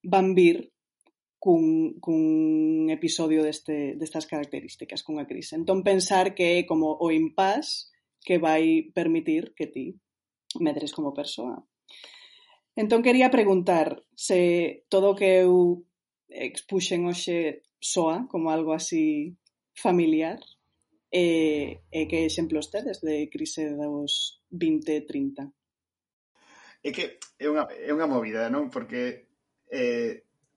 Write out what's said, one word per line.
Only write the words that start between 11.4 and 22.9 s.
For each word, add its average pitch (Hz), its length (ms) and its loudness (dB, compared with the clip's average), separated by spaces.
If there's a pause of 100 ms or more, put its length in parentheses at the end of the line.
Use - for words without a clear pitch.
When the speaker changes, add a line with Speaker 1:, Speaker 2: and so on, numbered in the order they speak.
Speaker 1:
Entón, 226 280 2
quería 254 280 6
preguntar 190 720 2 (120)
se 175 760 0
todo 196 240 4
o 196 40 -6
que 185 280 6
eu 175 400 4 (400)
expuxen 175 800 -4
hoxe 170 560 -4 (160)
soa 175 480 -2
como 165 240 -2
algo 156 240 0
así 160 640 -2 (360)
familiar, 165 680 0 (680)
e, 165 800 0
e 160 120 -6 (100)
que 165 180 0
exemplos 160 400 -4
tedes 208 320 -6